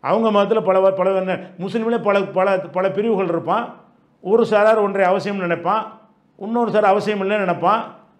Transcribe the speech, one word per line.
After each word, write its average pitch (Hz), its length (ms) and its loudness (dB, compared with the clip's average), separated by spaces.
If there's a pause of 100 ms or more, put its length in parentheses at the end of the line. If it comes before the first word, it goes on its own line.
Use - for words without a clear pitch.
அவங்க 220 300 0
மதத்துல 202 340 2
பல 185 160 2
வ-, 190 160 4
பல 185 100 2 (140)
என்ன, 185 100 -2 (300)
முஸ்லீம்களே 226 420 -2
பல, 202 100 2 (220)
பல, 190 180 2 (200)
பல 185 100 -2 (100)
பிரிவுகள் 196 380 0
இருப்பான். 180 320 -4 (580)
ஒரு 220 260 2
சாரார் 214 360 4
ஒன்றை 196 240 0
அவசியம் 196 360 -2
நினைப்பான், 175 380 -2 (640)
இன்னொரு 226 280 -2
சாரார் 208 200 4
அவசியம் 208 300 -2
இல்லைன்னு 202 220 0
நினைப்பான். 180 360 0 (380)